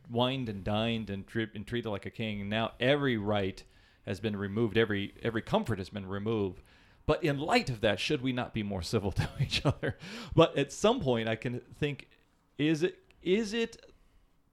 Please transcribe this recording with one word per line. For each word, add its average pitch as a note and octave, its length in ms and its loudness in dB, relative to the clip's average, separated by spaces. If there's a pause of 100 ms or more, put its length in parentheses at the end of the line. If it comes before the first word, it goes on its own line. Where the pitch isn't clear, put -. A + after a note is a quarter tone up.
wined B2 400 0
and G2 160 -6
dined A2 460 0
and G2 160 -6
tri-, A2+ 280 -2
and G#2 120 -10
treated A#2 240 -4
like G2 160 -6
a - 40 -8
king. G#2 380 -6
Now A2 320 0
every C3+ 380 4
right G2+ 440 0 (440)
has G2 140 -4
been G#2 160 -2
removed, G2+ 420 2
every, G2+ 440 2
every A2+ 200 0
comfort F3 360 0
has F#2+ 120 -8
been G2 160 -8
removed. G2+ 560 -2 (420)
But D3+ 180 2
in C#3+ 160 2
light F3 300 2
of A#2 140 -4
that, G#2 180 4
should D3 220 0
we C3 100 0
not B2 220 -4
be A2+ 80 0
more G2+ 200 -4
civil G2 300 0
<laughs> - 0 -
to - 160 0 (120)
each - 260 0
other? - 320 0 (360)
But E3 220 6
at C#3 160 2
some A#3 280 4
point, A#2 280 2
I A2+ 80 0
can B2 240 -6 (180)
think, D3 300 -4 (480)
is D3+ 260 2
it, - 160 -2 (240)
is G3 300 2
it, A#3 240 -2 (760)